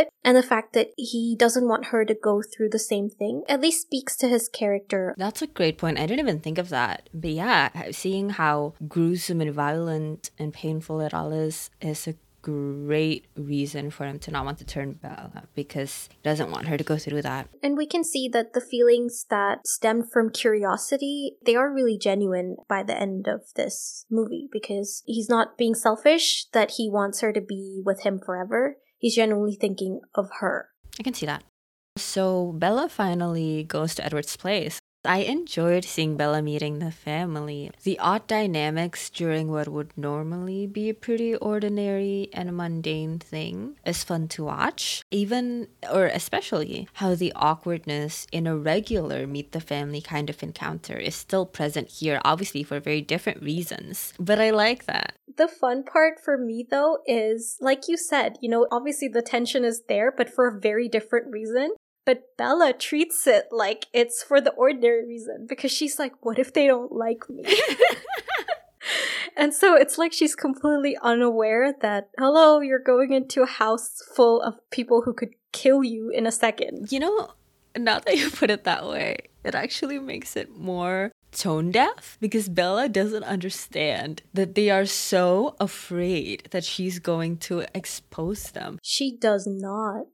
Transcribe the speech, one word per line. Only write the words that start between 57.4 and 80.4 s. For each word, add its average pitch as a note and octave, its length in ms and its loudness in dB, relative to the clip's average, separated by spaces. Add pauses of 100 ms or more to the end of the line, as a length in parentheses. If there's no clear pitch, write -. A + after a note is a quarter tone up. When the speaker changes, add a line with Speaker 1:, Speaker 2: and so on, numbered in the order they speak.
Speaker 1:
like C4+ 260 2
you E4+ 100 0
said, C#4 460 0
you A#3+ 80 -2
know, A#3 220 6
obviously C#4 340 -2
the A#3 160 0
tension A#3+ 420 0
is A3+ 240 -2
there, G#3+ 260 2
but A#3 140 0
for B3 200 4
a G#3 120 -4
very A3 280 2
different A3+ 440 0
reason. A#3 420 -2 (300)
But B3+ 180 2 (160)
Bella C#4 340 4
treats - 540 -2
it G#3+ 260 6
like A3 400 0
it's A#3 300 2
for C#4 180 4
the C#4 120 4
ordinary A#3+ 540 4
reason, A#3 400 -10
because C4+ 240 -4
she's D4 280 -2
like, C#4 260 -6
"What A3+ 140 0
if B3+ 160 0
they D4 120 6
don't B3 240 4
like A3+ 380 -4
me?" C4+ 160 -14
<laughs> F#4+ 100 4 (1800)
And D4 180 4
so F#4 220 8
it's C4+ 220 6
like E4 140 2
she's D4 220 2
completely C#4+ 680 0
unaware A#3 720 4 (100)
that, G#3 260 0 (100)
hello, D4+ 420 8
you're C4 220 0
going C4 300 4
into C4+ 300 2
a B3+ 40 6
house - 560 -2 (140)
full A#3 260 8
of A3+ 120 -2 (160)
people A#3+ 320 2
who A#3+ 120 -2
could - 200 -8 (180)
kill C4+ 320 6
you A3+ 260 -4
in A3+ 160 0
a A3+ 60 2
second. - 580 -2
Speaker 2:
You C4+ 100 -2
know, G4+ 300 0 (460)
now A3+ 240 2
that - 160 4
you D4+ 140 0
put A#3 200 2
it G#3 140 -2
that - 220 0
way, - 320 -4 (260)
it - 100 -4
actually C4+ 460 -4
makes - 360 -10
it - 200 -8